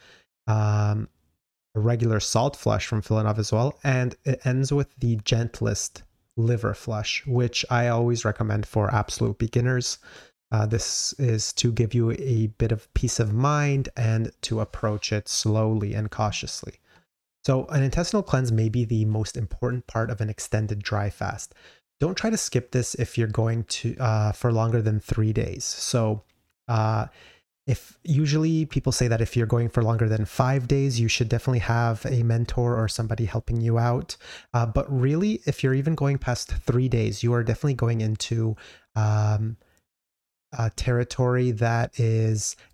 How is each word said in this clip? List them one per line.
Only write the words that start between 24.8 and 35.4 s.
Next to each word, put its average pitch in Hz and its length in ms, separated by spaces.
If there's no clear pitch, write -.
three 110 340
days. - 300
So, 110 580
uh, 110 400
if - 380
usually 156 640
people 131 240
say 123 160
that 113 140
if - 140
you're 117 120
going 117 220
for 120 120
longer 113 260
than 110 180
five 131 420
days, 139 320
you 113 80
should 110 220
definitely 120 300
have 117 460
a 120 160
mentor 120 560
or 113 100
somebody 113 380
helping 117 340
you 117 200
out. 120 380
Uh, 117 140
but 139 180
really, 156 520